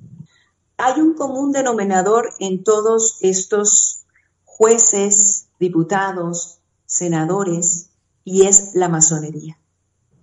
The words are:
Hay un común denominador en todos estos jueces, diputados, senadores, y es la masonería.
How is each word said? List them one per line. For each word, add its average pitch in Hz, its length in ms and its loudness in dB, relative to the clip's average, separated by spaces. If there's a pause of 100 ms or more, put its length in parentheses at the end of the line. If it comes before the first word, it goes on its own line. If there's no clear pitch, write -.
(760)
Hay 262 240 0
un 320 140 4
común 277 360 -2
denominador 220 760 0 (100)
en 185 240 -4
todos 226 580 0
estos 190 840 0 (400)
jueces, 208 1000 2 (120)
diputados, 175 1000 -2 (260)
senadores, 175 1040 -2 (340)
y 190 220 2
es 196 300 0
la 180 120 2
masonería. 160 720 -2 (640)